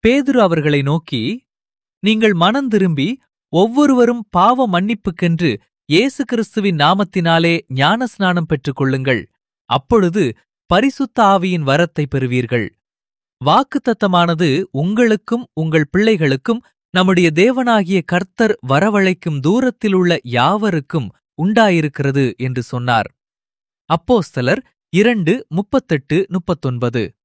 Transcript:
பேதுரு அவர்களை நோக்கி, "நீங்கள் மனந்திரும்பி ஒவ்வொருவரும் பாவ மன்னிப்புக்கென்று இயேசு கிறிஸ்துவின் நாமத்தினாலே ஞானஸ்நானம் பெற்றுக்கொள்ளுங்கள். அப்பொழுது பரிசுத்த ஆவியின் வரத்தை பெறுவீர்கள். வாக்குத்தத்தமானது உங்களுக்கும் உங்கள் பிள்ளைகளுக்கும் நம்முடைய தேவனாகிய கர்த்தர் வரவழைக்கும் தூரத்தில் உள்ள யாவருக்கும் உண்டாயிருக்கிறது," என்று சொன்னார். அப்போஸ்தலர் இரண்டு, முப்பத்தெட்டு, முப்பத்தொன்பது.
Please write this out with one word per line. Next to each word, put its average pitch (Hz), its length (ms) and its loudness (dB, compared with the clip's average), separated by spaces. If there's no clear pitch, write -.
பேதுரு 262 300 2
அவர்களை 151 440 2
நோக்கி, 147 640 -4
"நீங்கள் 220 320 0
மனந்திரும்பி 196 840 0
ஒவ்வொருவரும் 240 800 2
பாவ 233 380 2
மன்னிப்புக்கென்று 175 880 -2
இயேசு 233 400 0
கிறிஸ்துவின் 208 500 -2
நாமத்தினாலே 165 840 2
ஞானஸ்நானம் 180 760 -2
பெற்றுக்கொள்ளுங்கள். 135 800 -2
அப்பொழுது 170 680 0
பரிசுத்த 247 580 0
ஆவியின் 185 440 2
வரத்தை 151 420 0
பெறுவீர்கள். 123 680 -4
வாக்குத்தத்தமானது 175 1300 0
உங்களுக்கும் 214 840 -2
உங்கள் 160 440 -2
பிள்ளைகளுக்கும் 202 600 0
நம்முடைய 180 460 2
தேவனாகிய 214 680 2
கர்த்தர் 190 600 -2
வரவழைக்கும் 180 720 0
தூரத்தில் 214 540 0
உள்ள 180 300 2
யாவருக்கும் 147 880 -2
உண்டாயிருக்கிறது," 151 920 0
என்று 127 260 -6
சொன்னார். 120 540 -2
அப்போஸ்தலர் 170 720 -2
இரண்டு, 202 600 0
முப்பத்தெட்டு, 175 800 -2
முப்பத்தொன்பது. 123 840 -4